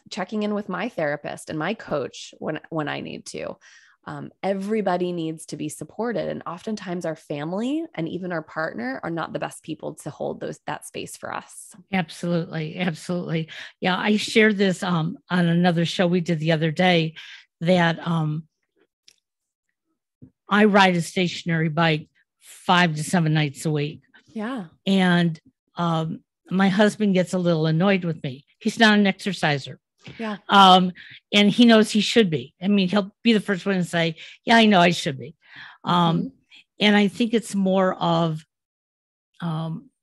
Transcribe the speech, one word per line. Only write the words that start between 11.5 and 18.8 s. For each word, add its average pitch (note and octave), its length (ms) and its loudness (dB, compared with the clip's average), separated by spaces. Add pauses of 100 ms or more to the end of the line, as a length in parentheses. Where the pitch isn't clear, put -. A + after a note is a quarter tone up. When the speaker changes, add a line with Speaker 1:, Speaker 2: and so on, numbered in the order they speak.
Speaker 2:
Absolutely. F3 840 -4
Absolutely. E3 720 -4 (320)
Yeah. F3+ 180 0
I G#3+ 180 2
shared G#3+ 400 4
this, F#3+ 260 0
um, F3 360 -2 (100)
on F3+ 180 2
another E3+ 380 2
show F3 220 0
we F3 160 2
did E3 160 -2
the D#3 140 0
other D#3+ 180 0
day E3 460 2 (440)
that, E3+ 460 2
um, D#3+ 380 -2 (2000)